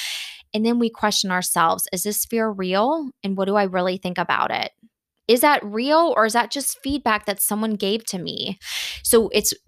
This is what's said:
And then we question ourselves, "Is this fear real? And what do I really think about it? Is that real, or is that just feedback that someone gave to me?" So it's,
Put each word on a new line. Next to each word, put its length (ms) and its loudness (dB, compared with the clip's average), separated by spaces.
And 140 0
then 120 4
we 120 2
question 400 0
ourselves, 640 0
"Is 100 -4
this 240 -4
fear 240 0
real? 600 0
And 160 -2
what 80 0
do 80 0
I 80 4
really 340 0
think 220 -6
about 320 0
it? 220 -4
Is 140 6
that 220 4
real, 520 2
or 100 6
is 60 -2
that 180 0
just 320 -6
feedback 440 -2
that 140 -4
someone 360 -2
gave 300 -2
to 120 -6
me?" 400 -8
So 240 4
it's, 260 0